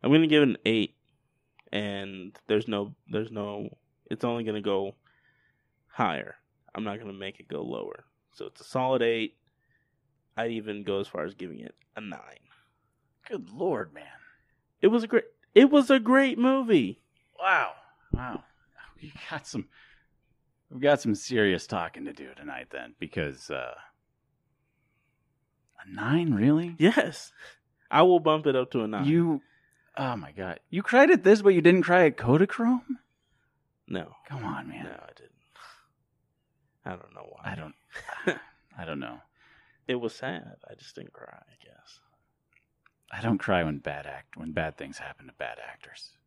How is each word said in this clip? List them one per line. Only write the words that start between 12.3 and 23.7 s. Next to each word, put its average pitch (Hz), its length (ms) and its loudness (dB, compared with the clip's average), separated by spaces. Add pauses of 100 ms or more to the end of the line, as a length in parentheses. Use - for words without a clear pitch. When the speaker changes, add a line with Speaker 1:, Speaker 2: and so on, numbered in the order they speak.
Speaker 2:
Good - 220 -12
Lord, 120 420 -6
man. 73 120 -20 (760)
Speaker 1:
It 180 80 6
was 226 140 4
a 226 40 -8
great, 233 180 0 (300)
it 262 160 10
was 285 200 4
a 269 80 8
great 254 400 2
movie. 226 600 2 (400)
Speaker 2:
Wow! 160 320 0 (400)
Wow. 123 320 -8 (560)
We 151 120 -18 (180)
got 156 160 -12
some, - 220 -10 (1000)
we've 127 100 -14
got 143 200 4
some 110 140 -2
serious 104 520 0
talking - 380 -8
to 143 80 -12
do 135 240 -16
tonight 131 340 -14
then, 60 280 -14
because, 76 520 -8
uh, 64 240 -8 (2000)